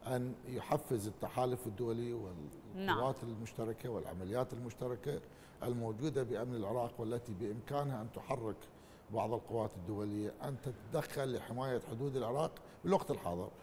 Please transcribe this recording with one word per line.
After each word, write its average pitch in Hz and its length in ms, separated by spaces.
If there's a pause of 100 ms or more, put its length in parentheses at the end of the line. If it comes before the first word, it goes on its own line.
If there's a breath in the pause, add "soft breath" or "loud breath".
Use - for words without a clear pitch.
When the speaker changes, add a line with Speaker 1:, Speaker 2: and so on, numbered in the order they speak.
Speaker 1:
أن 123 260 (140)
يحفز 123 600
التحالف 123 600
الدولي 117 460
والقوات 123 1080
Speaker 2:
نعم. 117 100
Speaker 1:
المشتركة 113 560
والعمليات 98 640
المشتركة 123 640 (440 loud breath)
الموجودة 120 600
بأمن 120 320
العراق، 117 420
والتي 117 360
بإمكانها 120 680
أن 117 140
تحرك 117 400 (580 loud breath)
بعض 110 200
القوات 107 420
الدولية 104 580 (100)
أن 143 180
تتدخل 135 720
لحماية 123 460 (100)
حدود 127 240
العراق 131 360 (320 loud breath)
بالوقت 180 280
الحاضر، 90 380 (140 loud breath)